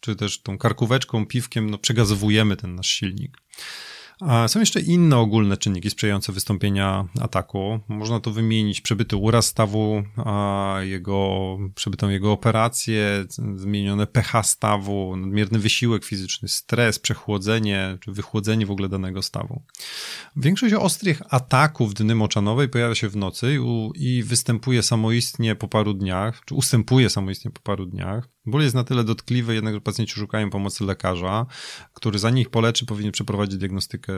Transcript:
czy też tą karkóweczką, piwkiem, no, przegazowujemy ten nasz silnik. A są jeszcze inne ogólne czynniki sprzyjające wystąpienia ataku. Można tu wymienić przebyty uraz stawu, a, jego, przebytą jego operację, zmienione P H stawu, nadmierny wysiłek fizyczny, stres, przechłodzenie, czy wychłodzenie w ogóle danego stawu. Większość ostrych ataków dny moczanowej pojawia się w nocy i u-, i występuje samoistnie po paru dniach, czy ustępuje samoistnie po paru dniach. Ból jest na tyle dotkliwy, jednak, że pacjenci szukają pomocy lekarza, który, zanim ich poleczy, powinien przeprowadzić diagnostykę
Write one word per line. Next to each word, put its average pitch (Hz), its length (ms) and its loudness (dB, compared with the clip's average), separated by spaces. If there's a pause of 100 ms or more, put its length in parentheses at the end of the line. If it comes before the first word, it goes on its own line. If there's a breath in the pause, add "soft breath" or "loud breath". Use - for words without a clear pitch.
czy 107 160 -4
też - 260 -4
tą 98 160 -8
karkóweczką, 113 680 0
piwkiem, 117 440 -4
no, 104 80 -6
przegazowujemy 107 800 6
ten 90 180 -8
nasz 90 140 -4
silnik. 101 500 -4 (840 loud breath)
A 117 280 4
są 214 120 2
jeszcze 202 200 2
inne 160 360 6
ogólne 107 400 4
czynniki 101 340 -2
sprzyjające 101 420 -2
wystąpienia 98 760 0 (120)
ataku. 101 680 -4
Można 107 320 -2
tu 113 120 -4
wymienić 110 480 0
przebyty 110 360 -2
uraz 110 300 4
stawu, 107 560 0 (140)
a, 98 640 -2
jego, 95 760 -2 (160)
przebytą 101 340 -2
jego 98 240 2
operację, 107 920 0 (320)
zmienione 101 500 -2
P 117 160 0
H 113 200 0
stawu, 98 720 -2
nadmierny 101 420 0
wysiłek 110 460 0
fizyczny, 95 440 -8
stres, 113 500 0
przechłodzenie, 101 1040 -2
czy 101 120 -12
wychłodzenie 104 540 -2
w 101 40 -6
ogóle 98 180 -2
danego 95 340 -4
stawu. - 400 -8 (760 loud breath)
Większość 196 380 2
ostrych 185 560 0
ataków 127 640 2
dny 110 200 2
moczanowej 110 540 2
pojawia 120 260 0
się 107 140 -2
w 101 80 -6
nocy 104 380 -2
i 139 40 0
u-, 117 360 -2
i 127 280 -2
występuje 117 600 0
samoistnie 113 720 0
po - 140 -6
paru 104 260 2
dniach, 95 500 -2
czy 143 100 -10
ustępuje 123 560 4
samoistnie 98 400 -4
po - 100 -20
paru 98 260 -4
dniach. 95 420 -6 (180)
Ból 135 160 2
jest 131 120 2
na 127 100 2
tyle 123 200 0
dotkliwy, 117 500 -2
jednak, 110 200 -2
że 104 60 -6
pacjenci 107 340 -4
szukają 104 360 -2
pomocy 101 340 -4
lekarza, 95 640 -2 (460 loud breath)
który, 101 260 -2
zanim 117 200 2
ich 120 120 0
poleczy, 117 360 2
powinien 104 260 -4
przeprowadzić 101 460 -4
diagnostykę 95 600 -6